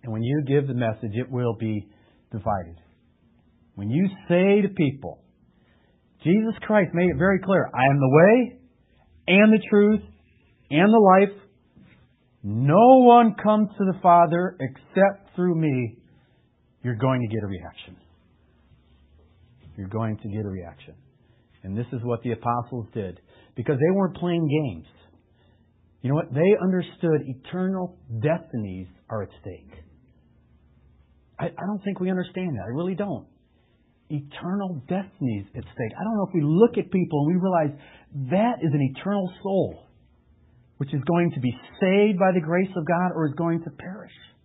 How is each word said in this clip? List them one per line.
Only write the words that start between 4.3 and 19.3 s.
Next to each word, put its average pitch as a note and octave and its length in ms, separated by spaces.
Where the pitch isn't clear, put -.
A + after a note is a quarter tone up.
to G3 60
people, C#3 520
Jesus G#3+ 400
Christ G#3 320
made F3 160
it C#3 80
very F#3+ 220
clear, F#3 340
"I B2+ 120
am C#3 120
the C3+ 100
way G3+ 500
and G#3 240
the A3 180
truth G#3 320
and F3+ 220
the A#3 60
life. G3 360
No D3+ 560
one A#3+ 360
comes G#3+ 420
to G3+ 80
the F#3 160
Father F3 600
except - 760
through F3+ 200
me," C3 440
you're A#2+ 120
going C3 260
to A#2 60
get G#2+ 160
a G#2 60
reaction. F2+ 480